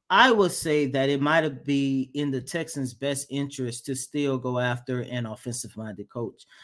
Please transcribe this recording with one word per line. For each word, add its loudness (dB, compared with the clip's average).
I 8
would 6
say 2
that 2
it 2
might 4
have -6
be 0
in 0
the -2
Texans' -6
best -4
interest -6
to -4
still -2
go -4
after -2
an -6
offensive-minded -10
coach. -10